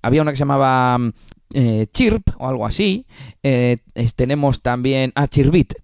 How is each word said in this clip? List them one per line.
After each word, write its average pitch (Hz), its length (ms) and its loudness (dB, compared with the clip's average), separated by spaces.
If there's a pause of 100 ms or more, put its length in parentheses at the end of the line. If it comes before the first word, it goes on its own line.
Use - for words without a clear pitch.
Había 135 200 2
una 151 80 0
que 131 80 -6
se 147 60 0
llamaba, 131 540 2 (540)
eh, 113 400 0
Chirp 220 460 0
o 127 100 -8
algo 131 160 -4
así. 202 400 -2 (380)
Eh, 123 360 2 (160)
es-, 117 200 -2
tenemos 139 480 0
también, 131 520 -2
ah, 143 120 0
Chirbit, 147 580 2